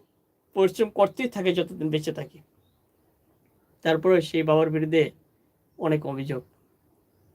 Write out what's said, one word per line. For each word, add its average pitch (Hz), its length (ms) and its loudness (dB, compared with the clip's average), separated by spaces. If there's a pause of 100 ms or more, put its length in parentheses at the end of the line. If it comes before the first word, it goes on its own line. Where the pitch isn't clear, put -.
(540)
পরিশ্রম 196 360 0
করতেই 214 400 0
থাকে 185 240 -2
যতদিন 165 360 -4
বেঁচে 156 240 -4
থাকে, 151 260 -14 (1400)
তারপরে 165 400 2
সেই 160 220 -2
বাবার 156 260 4
বিরুদ্ধে 156 420 0 (680)
অনেক 156 280 -2
অভিযোগ। 135 380 -8 (920)